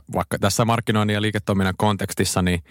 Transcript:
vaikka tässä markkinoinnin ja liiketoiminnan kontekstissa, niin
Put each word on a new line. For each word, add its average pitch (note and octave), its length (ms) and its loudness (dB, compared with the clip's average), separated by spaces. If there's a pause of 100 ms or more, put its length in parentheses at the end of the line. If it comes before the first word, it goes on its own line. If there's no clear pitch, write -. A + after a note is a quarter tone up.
(140)
vaikka - 240 -2
tässä A2 260 2
markkinoinnin G#2+ 500 0
ja G#2 80 -2
liiketoiminnan G2 560 0
kontekstissa, G2 640 0
niin F2+ 180 0 (100)